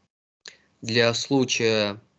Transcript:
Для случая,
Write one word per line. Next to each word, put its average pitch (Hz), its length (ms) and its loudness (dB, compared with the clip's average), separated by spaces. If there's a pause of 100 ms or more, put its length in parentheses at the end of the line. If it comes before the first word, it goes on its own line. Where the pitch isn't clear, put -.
(800)
Для 117 320 2
случая, 113 840 0 (200)